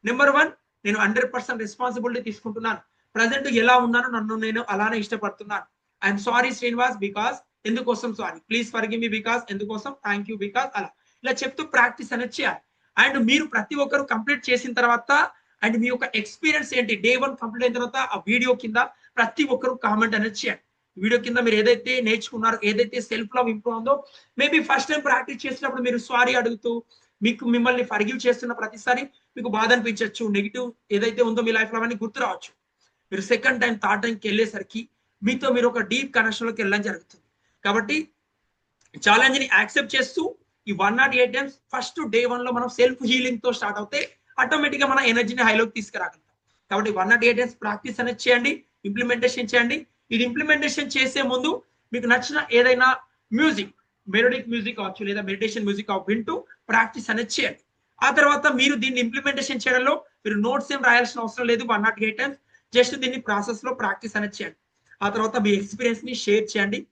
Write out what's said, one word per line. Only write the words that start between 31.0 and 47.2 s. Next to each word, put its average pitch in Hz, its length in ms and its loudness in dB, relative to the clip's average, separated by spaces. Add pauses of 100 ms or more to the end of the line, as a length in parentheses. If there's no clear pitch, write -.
ఉందో 226 140 0
మీ 226 100 0
లైఫ్ 220 200 0
లో 226 80 -2
అవన్నీ 233 220 -2
గుర్తు 226 180 -8
రావచ్చు. 196 300 -4 (600)
మీరు 190 100 -4
సెకండ్ 240 400 0
టైమ్, 240 220 0
థర్డ్ 202 200 0
టైంకి 226 240 -4
వెళ్ళేసరికి 214 520 -2 (420)
మీతో 254 280 0
మీరు 240 180 4
ఒక 240 120 0 (100)
డీప్ 269 260 -2
కనెక్షన్ 226 320 0
లోకి 226 140 -6
వెళ్ళడం 202 200 0
జరుగుతుంది. - 420 -10 (400)
కాబట్టి 214 320 0 (960)
ఛాలెంజ్ 262 440 6
ని 269 140 -2
యాక్సెప్ట్ 214 440 0
చేస్తూ 262 260 -2 (440)
ఈ 208 60 -4 (100)
వన్ 208 140 2
నాట్ 269 200 4
ఎయిట్ 247 180 4
టైమ్స్ 277 200 -4 (180)
ఫస్ట్ 254 260 -8 (160)
డే 233 60 4 (120)
వన్ 247 120 -4
లో 254 80 -4
మనం 240 160 -2
సెల్ఫ్ 254 420 2
హీలింగ్ 254 340 0
తో 247 80 2
స్టార్ట్ 208 280 -4
అవుతే 277 200 -4 (420)
ఆటోమేటిక్ 285 400 2
గా 277 100 2
మన 269 80 4 (120)
ఎనర్జీని 240 360 2
హైలోకి 220 300 2
తీసుకురాగలుగుతాం. - 560 -10 (360)
కాబట్టి 208 280 0
వన్ 190 140 2
నాట్ 233 140 4